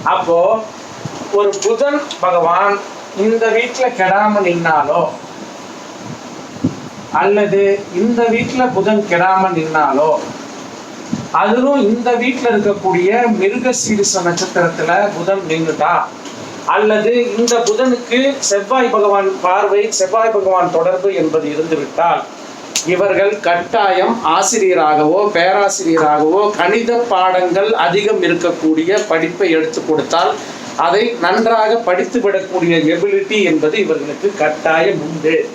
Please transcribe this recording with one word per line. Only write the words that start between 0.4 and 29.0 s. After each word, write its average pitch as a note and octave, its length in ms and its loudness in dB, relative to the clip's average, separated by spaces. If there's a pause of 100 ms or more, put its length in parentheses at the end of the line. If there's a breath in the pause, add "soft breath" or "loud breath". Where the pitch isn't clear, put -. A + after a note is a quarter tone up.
ஒரு G3+ 180 2 (140)
புதன் C#4+ 360 0 (200)
பகவான் F3+ 560 2 (420)
இந்த A3+ 280 2
வீட்டுல A#3+ 400 0 (120)
கெடாம G3+ 500 2
நின்னாலோ E3 540 2 (2000)
அல்லது G3 500 2 (320)
இந்த A#3 280 2
வீட்டுல B3 500 0
புதன் G3+ 380 2
கெடாம F#3 320 2 (140)
நின்னாலோ D#3 560 2 (1200)
அதுவும் B3 560 2
இந்த A#3+ 240 0
வீட்டுல B3 400 0
இருக்கக்கூடிய G3 560 2 (300)
மிருக A#3+ 340 0 (100)
சீரிஷ G3 440 0
நட்சத்திரத்துல E3+ 680 -2 (240)
புதன் F#3+ 320 -2
நின்னுட்டா D#3+ 440 0 (720)
அல்லது G#3+ 460 2 (240)
இந்த A#3 220 2
புதனுக்கு A#3 600 0 (200)
செவ்வாய் A3 560 0
பகவான் G3+ 340 2 (140)
பார்வை, G3+ 480 2
செவ்வாய் A3 460 0
பகவான் F#3 400 2
தொடர்பு F#3 380 0
என்பது D#3 360 0
இருந்துவிட்டால் D#3 720 -2 (640)
இவர்கள் F#3 540 2
கட்டாயம் F#3 720 0 (220)
ஆசிரியராகவோ F3 840 2 (160)
பேராசிரியராகவோ E3+ 1080 2 (140)
கணித G#3+ 360 2 (160)
பாடங்கள் F#3 640 2
அதிகம் F#3+ 500 2
இருக்கக்கூடிய D#3+ 760 0 (100)